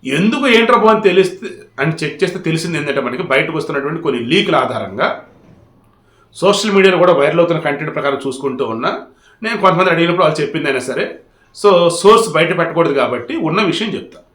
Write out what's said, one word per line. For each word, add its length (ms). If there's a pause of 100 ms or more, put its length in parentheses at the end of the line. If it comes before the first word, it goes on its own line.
(180)
ఎందుకు 280 (120)
ఏంట్రా 200
బాబు 160
అని 160
తెలిస్తే, 400 (320)
అని 220
చెక్ 180
చేస్తే 260
తెలిసింది 320
ఏంటంటే 280
మనకి 160 (100)
బయటకు 240
వస్తున్నటువంటి 480
కొన్ని 160 (100)
లీకుల 320
ఆధారంగా 460 (1300)
సోషల్ 360
మీడియాలో 260
కూడా 160
వైరల్ 240
అవుతున్న 240
కంటెంట్ 300
ప్రకారం 280
చూసుకుంటూ 380 (100)
ఉన్నా, 180 (520)
నేను 200
కొంతమంది 300
అడిగినప్పుడు 320
వాళ్ళు 160
చెప్పిందైనా 480
సరే, 160 (560)
so 100 (300)
సోర్స్ 340
బయట 240
పెట్టకూడదు 440
కాబట్టి 320 (140)
ఉన్న 120 (100)
విషయం 260
చెప్తా. 220 (160)